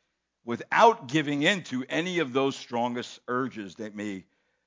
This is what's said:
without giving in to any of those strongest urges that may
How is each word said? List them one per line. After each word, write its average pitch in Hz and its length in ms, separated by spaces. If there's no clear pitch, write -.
without 147 640
giving 143 360
in 185 180
to 127 260
any 170 320
of 131 140
those 135 220
strongest 120 720
urges 110 480
that 107 180
may 104 300